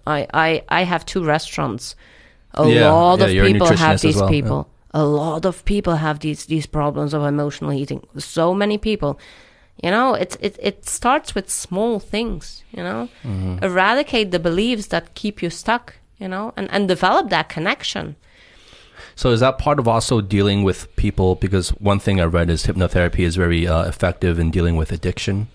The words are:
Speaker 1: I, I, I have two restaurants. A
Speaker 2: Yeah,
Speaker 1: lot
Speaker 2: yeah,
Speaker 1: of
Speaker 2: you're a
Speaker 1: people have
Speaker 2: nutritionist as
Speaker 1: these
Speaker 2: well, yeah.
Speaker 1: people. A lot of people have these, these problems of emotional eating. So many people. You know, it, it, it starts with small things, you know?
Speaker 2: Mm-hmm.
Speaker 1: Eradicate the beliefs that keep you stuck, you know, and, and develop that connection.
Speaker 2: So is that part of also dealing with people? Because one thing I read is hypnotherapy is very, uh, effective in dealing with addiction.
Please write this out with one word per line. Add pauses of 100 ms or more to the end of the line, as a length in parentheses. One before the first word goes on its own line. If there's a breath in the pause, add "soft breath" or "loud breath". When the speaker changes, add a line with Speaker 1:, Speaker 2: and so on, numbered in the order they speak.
Speaker 1:
I,
I,
I
have
two
restaurants. (600 soft breath)
A
Speaker 2:
Yeah,
Speaker 1:
lot
Speaker 2:
yeah,
Speaker 1:
of
Speaker 2:
you're
a
Speaker 1:
people
have
Speaker 2:
nutritionist
as
Speaker 1:
these
Speaker 2:
well,
yeah.
Speaker 1:
people. (240)
A
lot
of
people
have
these,
these
problems
of
emotional
eating. (160)
So
many
people. (640 loud breath)
You
know,
it,
it,
it
starts
with
small
things,
you
know? (160)
Speaker 2:
Mm-hmm.
Speaker 1:
Eradicate
the
beliefs
that
keep
you
stuck, (240)
you
know,
and,
and
develop
that
connection. (1000 loud breath)
Speaker 2:
So
is
that
part
of
also
dealing
with
people?
Because
one
thing
I
read
is
hypnotherapy
is
very,
uh,
effective
in
dealing
with
addiction.